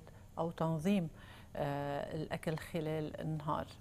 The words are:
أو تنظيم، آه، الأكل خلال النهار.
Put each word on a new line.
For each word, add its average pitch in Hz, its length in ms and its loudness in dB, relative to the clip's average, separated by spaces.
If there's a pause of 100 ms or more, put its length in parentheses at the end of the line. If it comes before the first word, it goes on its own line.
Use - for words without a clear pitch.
(380)
أو 165 140 2
تنظيم، 165 580 4 (460)
آه، 143 600 0
الأكل 160 420 0
خلال 156 640 0
النهار. 151 440 0 (160)